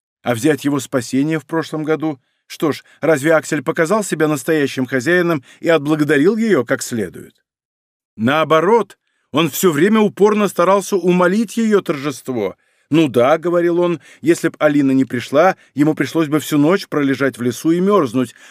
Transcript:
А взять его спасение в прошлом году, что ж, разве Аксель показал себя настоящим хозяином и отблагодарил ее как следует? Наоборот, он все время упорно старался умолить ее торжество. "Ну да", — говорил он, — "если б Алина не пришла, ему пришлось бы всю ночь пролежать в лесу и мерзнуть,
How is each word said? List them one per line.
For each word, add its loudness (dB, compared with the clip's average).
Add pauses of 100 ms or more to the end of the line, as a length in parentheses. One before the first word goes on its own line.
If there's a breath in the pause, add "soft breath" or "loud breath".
(220)
А -2
взять 0
его 0
спасение -4
в -16
прошлом -6
году, -4 (260)
что -4
ж, -12 (160 soft breath)
разве 2
Аксель -2
показал -2
себя -2
настоящим -2
хозяином 0 (180 loud breath)
и -2
отблагодарил 2
ее 0
как -4
следует? -10 (720)
Наоборот, 0 (340)
он 0
все 0
время 2
упорно 2
старался 0
умолить 0
ее 2
торжество. -6 (340)
"Ну 4
да", — 2
говорил 0
он, — -2 (200 loud breath)
"если 0
б -10
Алина 2
не 2
пришла, 0 (160 soft breath)
ему 0
пришлось -2
бы -2
всю -2
ночь 0
пролежать -2
в -8
лесу -2
и 0
мерзнуть, 0 (160 loud breath)